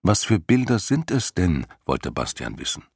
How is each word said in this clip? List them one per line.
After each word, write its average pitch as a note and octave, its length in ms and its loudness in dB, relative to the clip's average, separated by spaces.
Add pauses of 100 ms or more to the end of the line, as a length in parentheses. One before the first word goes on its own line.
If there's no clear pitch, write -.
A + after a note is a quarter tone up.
„Was G#2+ 220 4
für G#2+ 160 2
Bilder B2 400 2
sind D3+ 320 -2
es B2+ 220 -2
denn?“, E2 340 0 (180)
wollte B1+ 260 -2
Bastian A#1 460 -6
wissen. - 280 -8 (100)